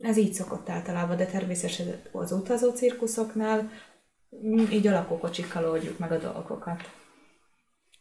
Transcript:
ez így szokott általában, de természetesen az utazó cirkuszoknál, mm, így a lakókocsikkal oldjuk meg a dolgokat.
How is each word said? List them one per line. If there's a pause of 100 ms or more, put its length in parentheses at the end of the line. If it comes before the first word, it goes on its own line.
ez
így
szokott
általában,
de
természetesen (240)
az
utazó
cirkuszoknál, (760)
mm,
így
a
lakókocsikkal
oldjuk
meg
a
dolgokat. (1080)